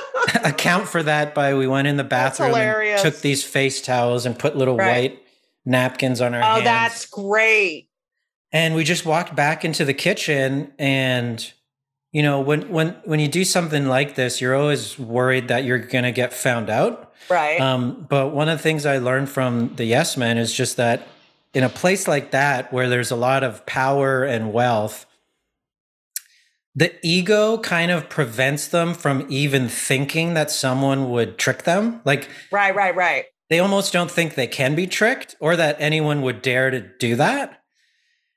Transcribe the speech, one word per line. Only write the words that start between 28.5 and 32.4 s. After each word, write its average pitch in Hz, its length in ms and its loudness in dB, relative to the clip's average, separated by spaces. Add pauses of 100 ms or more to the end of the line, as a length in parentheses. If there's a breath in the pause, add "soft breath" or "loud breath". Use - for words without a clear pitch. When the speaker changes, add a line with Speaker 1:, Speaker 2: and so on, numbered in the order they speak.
Speaker 1:
them 170 260 0
from 135 340 0
even 135 400 2
thinking 143 640 -2
that 151 160 0
someone 135 600 0
would 117 280 0
trick - 260 -2
them. 214 400 0
Like, 143 240 0 (220 loud breath)